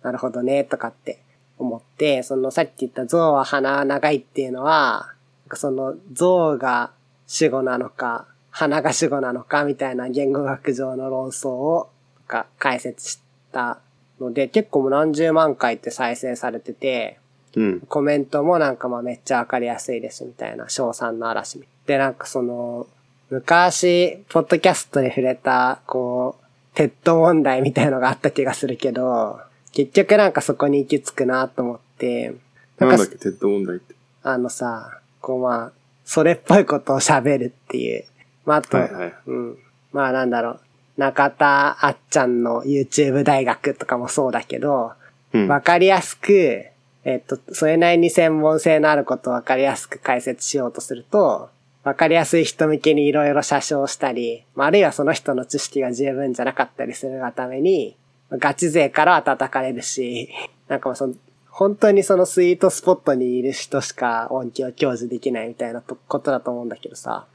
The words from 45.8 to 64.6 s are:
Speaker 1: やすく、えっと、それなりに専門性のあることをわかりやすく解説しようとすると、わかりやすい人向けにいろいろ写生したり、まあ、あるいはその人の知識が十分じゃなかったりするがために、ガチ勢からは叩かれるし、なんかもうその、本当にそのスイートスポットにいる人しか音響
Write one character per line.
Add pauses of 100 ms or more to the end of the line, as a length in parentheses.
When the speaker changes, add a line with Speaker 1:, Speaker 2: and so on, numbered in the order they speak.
Speaker 1:
や
す
く、 (420)
え
っ
と、 (140)
そ
れ
な
り
に
専
門
性
の
あ
る
こ
と
を
わ
か
り
や
す
く
解
説
し
よ
う
と
す
る
と、 (340)
わ
か
り
や
す
い
人
向
け
に
い
ろ
い
ろ
写
生
し
た
り、 (140)
ま
あ、
あ
る
い
は
そ
の
人
の
知
識
が
十
分
じ
ゃ
な
か
っ
た
り
す
る
が
た
め
に、 (360)
ガ
チ
勢
か
ら
は
叩
か
れ
る
し、 (360)
な
ん
か
も
う
そ
の、 (340)
本
当
に
そ
の
ス
イ
ー
ト
ス
ポ
ッ
ト
に
い
る
人
し
か
音
響